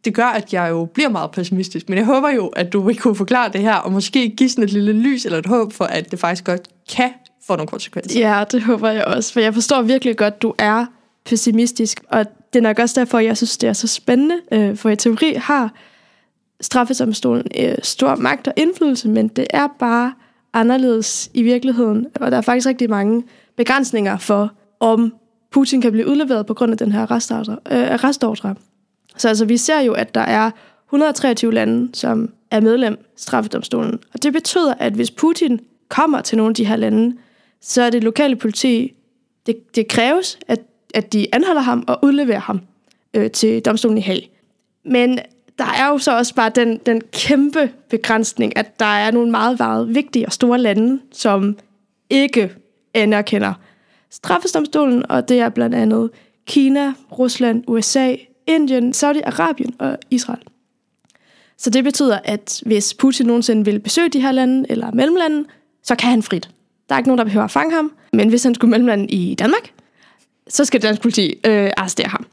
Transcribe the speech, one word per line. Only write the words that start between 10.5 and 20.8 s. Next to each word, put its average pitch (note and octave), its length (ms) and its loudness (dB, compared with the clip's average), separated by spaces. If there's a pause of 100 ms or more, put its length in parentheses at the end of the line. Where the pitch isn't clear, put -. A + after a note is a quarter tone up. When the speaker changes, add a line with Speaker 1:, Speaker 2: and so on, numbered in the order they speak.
Speaker 2:
er G#3+ 280 0 (400)
pessimistisk, A#3 840 0
og G#3+ 160 0 (280)
det B3 60 4
er A3+ 40 4
nok A3 160 2
også A#3+ 200 0
derfor, A#3+ 200 2
jeg A3 180 0
synes, - 200 -2
det A#3 120 0
er G#3+ 40 0
så A3+ 140 -4
spændende, C#4 480 0 (160)
øh, G#3 260 0
for A3 120 0
i G#3 60 2
teori A#3 380 0
har B3+ 400 -2 (880)
straffedomstolen, B3 880 0 (100)
øh, - 260 0
stor - 320 0
magt C4 320 -2
og C4 80 -4
indflydelse, D4 540 0
men A3 180 2
det B3+ 220 -4
er C#4+ 180 0 (120)
bare A#3+ 340 0 (400)
anderledes A#3 800 0